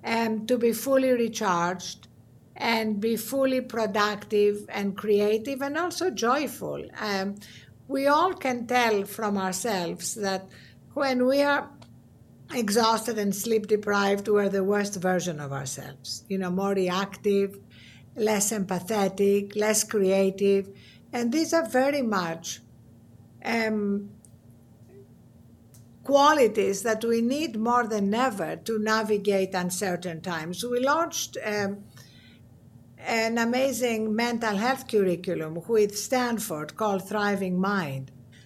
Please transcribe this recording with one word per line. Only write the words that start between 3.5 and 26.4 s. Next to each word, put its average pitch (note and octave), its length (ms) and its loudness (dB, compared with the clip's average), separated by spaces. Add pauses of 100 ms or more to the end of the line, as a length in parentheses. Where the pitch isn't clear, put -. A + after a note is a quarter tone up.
productive G#3 1040 0
and G3+ 280 -4
creative A3 680 0
and C#4+ 160 -4
also F4 320 -2
joyful. A3+ 760 -2 (140)
Um, G3+ 380 -4 (520)
we C4+ 180 -2
all E4 280 4
can B3 320 -4
tell A#3 380 2
from G#3 340 -4
ourselves F#3 800 -4
that F#3+ 320 -4 (440)
when C4 340 0
we C#4 160 4
are C#4+ 280 0 (840)
exhausted A3+ 640 2
and G3+ 160 0
sleep A3 320 0
deprived, G3+ 600 2
we're G#3 220 4
the G3 120 0
worst G3+ 340 0
version F3 440 -2
of C#3 120 -8
ourselves. - 760 -10
You F#3+ 100 -4
know, F3+ 120 -2
more G3 240 0
reactive, G3 840 0 (560)
less G#3+ 380 0
empathetic, G3 1040 0
less G#3+ 260 2
creative. G3 840 2 (440)
And A#3+ 200 -2
these D#4+ 220 0
are E4 120 2
very C#4 360 2
much, F3+ 580 -4 (840)
um, G#3 640 0 (1900)
qualities A#3+ 800 4